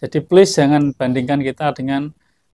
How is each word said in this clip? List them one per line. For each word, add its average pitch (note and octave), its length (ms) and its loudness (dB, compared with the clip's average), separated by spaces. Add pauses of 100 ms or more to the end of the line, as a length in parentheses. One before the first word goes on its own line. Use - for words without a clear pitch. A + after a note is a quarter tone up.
Jadi D3 240 -6
please F#3+ 320 4
jangan D3 400 2
bandingkan C3 480 -2
kita C#3+ 320 -4
dengan, C#3 320 -6 (460)